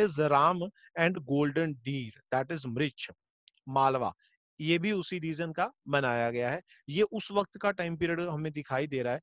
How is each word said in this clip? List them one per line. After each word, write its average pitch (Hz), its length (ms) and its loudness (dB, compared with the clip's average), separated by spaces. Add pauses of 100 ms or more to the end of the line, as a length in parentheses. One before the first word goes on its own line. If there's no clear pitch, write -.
is 156 140 -2
राम 151 400 6 (400)
and 170 140 4
golden 147 560 0
deer, 131 420 -6 (220)
that 135 240 0
is 135 80 -8
मृछ, 131 460 -4 (580)
मालवा। 131 440 2 (480)
ये 165 180 2
भी 196 120 -2
उसी 185 280 -4
रीजन 160 320 -6
का 180 200 -2 (160)
बनाया 123 440 2
गया 120 180 -2
है। 160 120 -4 (280)
ये 160 120 0
उस 208 300 -2
वक्त 202 300 -2
का 202 100 0
टाइम 170 260 -4
पीरियड 165 240 -2
हमें 156 320 -4
दिखाई 143 340 -4
दे 135 160 -4
रहा 120 100 0
है, 151 100 -4